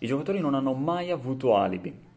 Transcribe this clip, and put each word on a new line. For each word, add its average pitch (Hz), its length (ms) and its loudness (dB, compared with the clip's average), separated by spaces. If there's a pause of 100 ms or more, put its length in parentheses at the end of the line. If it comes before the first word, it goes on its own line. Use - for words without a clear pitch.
I 120 60 -6
giocatori 147 320 -2
non 147 160 0
hanno 135 200 0
mai 170 360 -2
avuto 131 460 2
alibi. 95 420 0 (180)